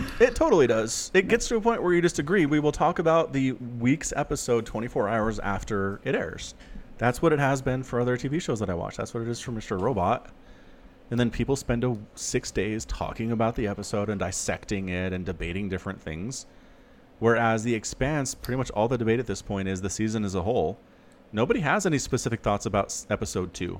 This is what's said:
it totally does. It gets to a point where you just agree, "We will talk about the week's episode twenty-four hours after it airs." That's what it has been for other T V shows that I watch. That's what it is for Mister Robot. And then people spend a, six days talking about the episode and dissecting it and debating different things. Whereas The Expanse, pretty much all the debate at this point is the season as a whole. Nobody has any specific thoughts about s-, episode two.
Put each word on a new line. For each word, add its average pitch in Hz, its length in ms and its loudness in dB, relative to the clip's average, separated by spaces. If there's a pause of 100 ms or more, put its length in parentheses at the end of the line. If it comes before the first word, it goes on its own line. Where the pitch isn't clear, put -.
(200)
it 240 160 6
totally 196 320 6
does. 113 460 0
It 190 160 4
gets 233 180 2
to 240 80 0
a 214 60 2
point 226 200 2
where 180 120 2
you 170 80 6
just 175 180 2
agree, 175 260 2
"We 151 140 2
will 147 140 2
talk 165 260 2
about 160 320 4
the 135 220 0
week's 120 640 0
episode 131 500 0
twenty-four 117 420 -2
hours 110 320 0
after 98 640 -2
it 131 120 -2
airs." - 380 -6 (440)
That's 120 240 0
what 165 100 4
it 147 80 2
has 139 220 2
been 127 220 -2
for 123 180 -2
other 123 160 2
T 139 100 -6
V 147 120 -2
shows 120 200 -4
that 98 100 -2
I 90 40 -2
watch. 98 240 -6
That's 110 160 -6
what 113 100 -4
it 117 60 -4
is 117 100 -4
for - 120 -8
Mister 110 260 -4
Robot. 101 500 0 (800)
And 120 100 -2
then 120 120 4
people 127 240 0
spend 120 300 -2
a, 120 120 0 (180)
six - 360 -4
days 110 340 -2
talking - 460 -4
about 113 240 2
the 113 120 -2
episode 101 420 -2
and 101 100 -2
dissecting 92 680 -4
it 92 240 -2
and 90 120 -4
debating 90 440 -4
different 95 320 -6
things. 87 440 -8 (720)
Whereas 113 440 4
The 117 120 2
Expanse, 135 600 -2
pretty 123 220 -4
much 127 140 -2
all 107 180 2
the 131 80 2
debate 113 220 2
at 117 80 -4
this 95 140 -4
point 98 280 -2
is 92 120 -2
the 98 80 -2
season 110 360 0
as 95 100 -2
a 90 60 0
whole. 95 360 0 (540)
Nobody 160 300 2
has 185 240 2
any 156 120 4
specific 117 440 -2
thoughts 101 240 0
about 101 220 2
s-, - 220 -10
episode 95 440 -2
two. 90 260 -6